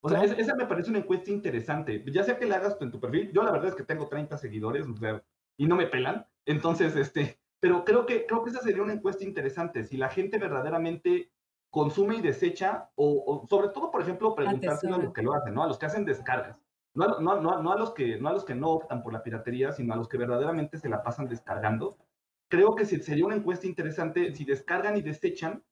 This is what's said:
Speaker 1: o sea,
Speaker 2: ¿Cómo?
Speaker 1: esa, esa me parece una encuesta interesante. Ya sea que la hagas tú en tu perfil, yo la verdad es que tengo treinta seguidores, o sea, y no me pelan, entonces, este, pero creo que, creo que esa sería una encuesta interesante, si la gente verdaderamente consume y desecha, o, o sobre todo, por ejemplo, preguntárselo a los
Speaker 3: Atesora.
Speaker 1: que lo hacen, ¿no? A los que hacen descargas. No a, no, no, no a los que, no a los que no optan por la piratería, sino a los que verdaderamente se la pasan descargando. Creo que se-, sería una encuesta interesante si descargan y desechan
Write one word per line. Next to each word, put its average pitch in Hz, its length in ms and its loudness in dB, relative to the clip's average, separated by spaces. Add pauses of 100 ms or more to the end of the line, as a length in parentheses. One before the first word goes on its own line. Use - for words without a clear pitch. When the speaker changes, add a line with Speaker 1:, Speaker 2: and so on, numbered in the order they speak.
Speaker 1:
o 151 60 0
sea, 185 100 4
Speaker 2:
¿Cómo? 196 40 6
Speaker 1:
esa, 214 180 4
esa 240 140 2
me 247 100 0
parece 175 240 -2
una 220 80 2
encuesta 185 320 0
interesante. 147 800 -2
Ya 175 120 4
sea - 160 0
que 247 80 -2
la 202 80 2
hagas 202 240 0
tú 147 60 -6
en 120 60 -6
tu 110 80 -10
perfil, 160 320 0
yo 190 120 6
la 226 80 2
verdad 185 180 0
es 185 60 -8
que 139 80 -8
tengo 156 260 -4
treinta 147 300 -6
seguidores, 117 480 -4
o 113 100 -8
sea, 107 260 -4 (360)
y 143 80 4
no 170 80 4
me 175 100 2
pelan, 135 400 -2 (220)
entonces, 160 480 2
este, 143 440 -2 (200)
pero 175 260 4
creo 233 220 6
que, 233 180 2
creo 226 180 0
que 240 60 -4
esa 247 120 -6
sería 202 200 0
una 208 120 0
encuesta 196 300 -2
interesante, 143 600 -4
si 131 140 -8
la 131 120 0
gente 196 300 0
verdaderamente 165 920 0 (380)
consume 185 460 2
y 226 60 -4
desecha, 165 760 0
o, 147 320 4
o 143 200 -2
sobre 202 220 4
todo, 311 220 -4
por - 100 0
ejemplo, 180 320 0
preguntárselo 151 640 0
a - 20 2
los 170 120 0
Speaker 3:
Atesora. - 40 -14
Speaker 1:
que 113 80 -4
lo 127 140 2
hacen, 110 180 -2
¿no? 131 100 2
A 170 40 2
los 143 100 -2
que - 80 -6
hacen 202 180 -2
descargas. - 560 -2 (360)
No 156 100 2
a, 208 160 0
no, 190 180 2
no, 160 220 0
no 170 100 0
a 202 60 2
los 220 160 -2
que, 117 260 -2
no 139 100 -2
a 170 40 0
los 196 100 -2
que 127 120 -6
no 151 160 0
optan 131 320 -2
por 113 100 -8
la 110 80 -6
piratería, 123 500 -4
sino 120 220 -2
a 113 40 0
los 117 120 -4
que 127 80 -4
verdaderamente 151 640 -2
se 147 100 -6
la 104 140 -2
pasan 123 260 -4
descargando. 110 680 -4 (520)
Creo 202 260 6
que 214 100 2
se-, 185 160 0
sería 156 240 2
una 208 100 0
encuesta 185 320 -2
interesante 165 680 -2
si 147 100 -8
descargan 180 540 0
y - 60 0
desechan 160 680 -4